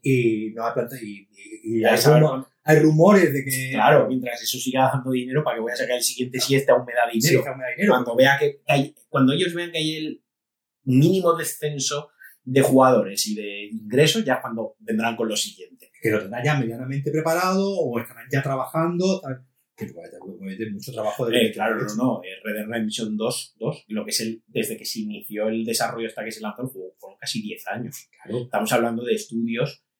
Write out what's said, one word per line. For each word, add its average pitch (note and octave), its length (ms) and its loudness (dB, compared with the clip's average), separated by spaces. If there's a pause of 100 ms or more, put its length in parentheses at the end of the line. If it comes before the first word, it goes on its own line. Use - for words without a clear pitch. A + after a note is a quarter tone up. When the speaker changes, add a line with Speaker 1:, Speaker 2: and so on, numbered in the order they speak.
Speaker 1:
y A2 520 0
no A2+ 100 -8
hay A#2 100 -4
planta, B2 280 -4
y, G2+ 280 -14
y, - 480 -8
y - 20 2
Speaker 2:
Ya A2+ 120 4
Speaker 1:
hay - 60 4
Speaker 2:
sabes, D#3 240 8
Speaker 1:
rumo-, C3 240 2 (160)
hay D3+ 160 6
rumores D#3 540 8
de C#3 120 -4
que C3 280 -4
Speaker 2:
Claro, C3+ 340 6
mientras B2 360 -4
eso B2+ 160 -6
siga B2+ 340 2
dando C3 180 -4
dinero, C3 320 -2
¿para A2+ 140 -2
que A2+ 60 -4
voy A#2 100 -4
a - 40 -6
sacar A#2+ 200 -2
el B2 60 -4
siguiente B2+ 360 -4
si C3+ 160 0
esta C3+ 200 4
aún B2 120 2
me A#2+ 60 -12
da A#2 180 0
dinero? A#2 180 0
Speaker 1:
Sí, C3+ 60 6
esta - 160 0
aún C3 80 -10
me B2+ 60 -10
da - 60 -6
dinero. G#2 220 2
Speaker 2:
Cuando A#2+ 220 0
vea C3+ 240 6
que D3 280 0
hay, - 280 0 (140)
cuando C3 240 4
ellos F3 220 0
vean E3+ 180 -8
que E3 60 -4
hay D#3 180 -2
el D#3 260 -10 (640)
mínimo E3 500 4
descenso D3 760 -6 (340)
de C3 180 2
jugadores B2 640 4
y G#2+ 80 -4
de G#2 320 -10
ingresos, A2+ 580 0
ya B2+ 100 0
es B2 60 -4
cuando A2+ 380 -8
vendrán A2+ 380 -4
con A2+ 120 -2
lo G#2 80 -4
siguiente. - 540 -10 (100)
Speaker 1:
Que A2 100 0
lo G#2+ 100 0
tendrán A2 240 -10
ya D3 140 2
medianamente C3 520 -4
preparado F3+ 580 0
o D3+ 300 -2
estarán - 340 -12
ya C#3 100 2
trabajando, E3+ 800 -2
tal... C3 240 -10 (320)
que G#2+ 100 -10 (340)
obviamente F#2+ 500 -10
mucho G2+ 220 -12
trabajo A2 340 -4
de A2+ 200 4
Speaker 2:
Eh, G#2 60 -2
claro, A2 300 -2
no, G#2+ 140 -6
no, A#2 260 0
eh, F#2 220 -16
Red G#2+ 100 -6
Dead G#2+ 120 -6
Redemption A2 500 -4
dos, A2+ 420 -6
dos, C3+ 300 -6
lo G#2+ 160 -6
que G2+ 60 -10
es - 100 -4
el, A2+ 260 -8
desde A2 300 -4
que - 80 -20
se - 160 -8
inició G#2+ 480 -6
el A2+ 160 -4
desarrollo A2+ 420 -4
hasta A2 180 -10
que A2+ 60 -10
se G#2+ 100 -14
lanzó G#2+ 220 -10
el C3 60 -8
juego, F#2 300 -14
fueron - 200 -20
casi - 240 -8
diez G#2+ 240 -12
años. A#2+ 420 -10 (140)
Speaker 1:
Claro. A#2+ 220 -8
Speaker 2:
Estamos G#3+ 280 -4
hablando A#2 320 0
de A#2 100 0
estudios A#2 680 -4 (160)